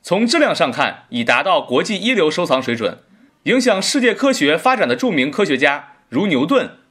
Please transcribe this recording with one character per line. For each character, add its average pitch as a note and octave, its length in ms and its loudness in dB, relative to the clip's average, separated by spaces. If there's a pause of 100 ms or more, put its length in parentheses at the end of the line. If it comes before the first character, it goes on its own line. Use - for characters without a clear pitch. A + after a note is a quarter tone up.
从 G#3+ 260 0
质 D#4+ 120 0
量 A#3 140 2
上 D3 160 0
看 A#2+ 380 -4
已 A#2+ 160 -4
达 A#2+ 180 2
到 F3 200 2
国 B2+ 200 0
际 F#3+ 160 -4
一 A3+ 160 -2
流 E3 160 2
收 F3 160 -2
藏 C3 160 0
水 A#2+ 140 -4
准， G2+ 220 -4 (460)
影 A#3+ 180 0
响 G#3 200 0
世 C4+ 200 -2
界 A#3 120 2
科 C4+ 200 0
学 D3+ 240 0
发 C4 180 2
展 F#3+ 100 0
的 A#2+ 120 -2
著 B3+ 120 0
名 C#3+ 220 0
科 G3+ 140 0
学 D3 100 -2
家 C#3+ 380 -2 (160)
如 E3+ 180 -2
牛 C#3+ 180 0
顿 F3 260 0 (200)